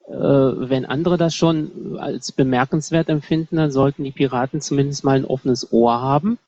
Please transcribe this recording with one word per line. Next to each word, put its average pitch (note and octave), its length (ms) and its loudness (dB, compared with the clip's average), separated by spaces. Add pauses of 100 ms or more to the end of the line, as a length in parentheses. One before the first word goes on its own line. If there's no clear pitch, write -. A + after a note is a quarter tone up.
äh, - 60 -16
wenn C3 720 2
andere E3+ 320 0
das E3 180 0
schon - 640 -2
als - 320 -8
bemerkenswert C#3+ 760 0
empfinden, D#3+ 480 -2
dann D#3 120 2
sollten C3+ 340 0
die C3+ 80 -8
Piraten C3 500 -2
zumindest C#3+ 420 -2
mal C3+ 140 4
ein C3+ 80 0
offenes C3 460 -2
Ohr A#2 300 4
haben D3 460 0